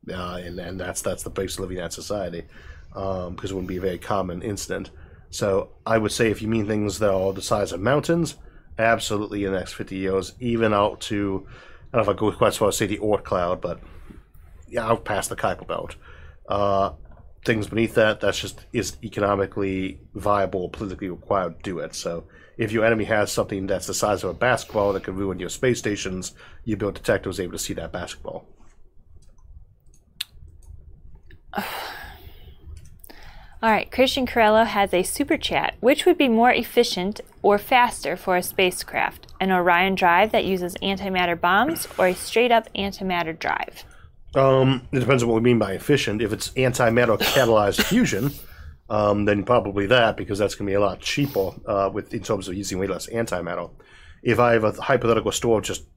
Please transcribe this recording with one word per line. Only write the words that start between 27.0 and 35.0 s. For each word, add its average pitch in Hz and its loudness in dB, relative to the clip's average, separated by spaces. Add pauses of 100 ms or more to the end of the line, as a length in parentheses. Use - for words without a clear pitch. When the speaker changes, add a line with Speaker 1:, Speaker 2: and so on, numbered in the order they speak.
Speaker 1:
able 90 -4
to 82 -10
see - -6
that 82 -10
basketball. - -10 (3000)
Speaker 2:
<sighs> - -4 (2000)
All 226 4
right, 214 2
Christian 254 2
Corello 220 6
has 202 0
a 180 4